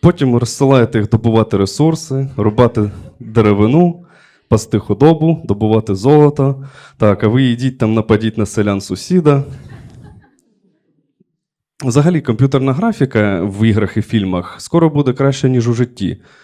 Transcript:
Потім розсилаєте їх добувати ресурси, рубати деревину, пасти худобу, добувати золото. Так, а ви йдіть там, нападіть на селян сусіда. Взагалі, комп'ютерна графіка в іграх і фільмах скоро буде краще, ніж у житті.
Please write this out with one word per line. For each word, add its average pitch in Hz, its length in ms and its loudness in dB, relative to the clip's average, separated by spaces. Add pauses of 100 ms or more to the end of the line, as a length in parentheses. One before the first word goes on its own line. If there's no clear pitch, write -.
Потім 139 360 2
розсилаєте 120 600 2
їх 101 120 -2
добувати 110 460 2
ресурси, 135 800 -2
рубати 107 540 0 (300)
деревину, 113 880 2 (420)
пасти 110 300 0
худобу, 151 680 0
добувати 107 500 -2
золото. 139 720 2 (320)
Так, 104 280 0
а 107 40 4
ви 127 140 2
йдіть 127 360 -2
там, 110 160 0
нападіть 110 440 0
на 107 80 0
селян 101 340 -2
сусіда. 147 640 0 (2500)
Взагалі, 143 360 2
комп'ютерна 131 520 0
графіка 127 680 -2
в 101 260 -2
іграх 104 280 -2
і 107 60 -4
фільмах 95 560 -4
скоро 165 320 0
буде 143 220 0
краще, 135 380 0
ніж 120 180 0
у 120 40 0
житті. 120 500 -4 (220)